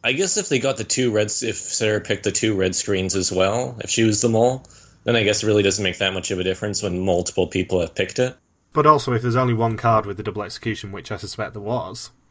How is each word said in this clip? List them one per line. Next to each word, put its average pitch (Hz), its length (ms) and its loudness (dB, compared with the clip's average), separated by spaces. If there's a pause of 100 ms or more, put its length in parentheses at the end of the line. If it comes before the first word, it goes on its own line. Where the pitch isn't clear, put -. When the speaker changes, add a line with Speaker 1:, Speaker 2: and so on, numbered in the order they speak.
Speaker 1:
I 123 100 2
guess 180 220 0
if 208 140 -4
they 139 80 2
got 135 200 0
the 113 60 -6
two 123 280 0
reds, 107 320 0
if 110 140 -4
Sarah 107 440 -2
picked 101 220 -4
the 101 80 0
two 110 240 0
red 92 180 2
screens 95 420 -2
as 92 160 0
well, 113 500 0
if - 100 -6
she 117 120 2
was 110 180 4
the 120 80 2
mole, 120 360 2 (380)
then 120 120 2
I 113 80 4
guess 104 200 2
it - 20 -2
really 104 160 4
doesn't 101 220 2
make 92 160 -2
that 95 140 0
much 92 180 -4
of 92 80 -2
a 92 40 -2
difference 92 380 -2
when 92 240 -2
multiple 90 400 0
people 90 360 -2
have 82 120 -4
picked - 240 -4
it. 127 180 0 (380)
Speaker 2:
But 147 140 4
also, 139 260 4
if 113 80 0
there's 120 140 0
only 127 180 2
one 113 240 0
card 110 300 2
with 98 100 -8
the 107 60 -10
double 104 180 -6
execution, 101 500 -8
which 98 200 -12
I 101 60 -6
suspect 104 360 -8
there 104 80 -10
was, 104 480 -6 (220)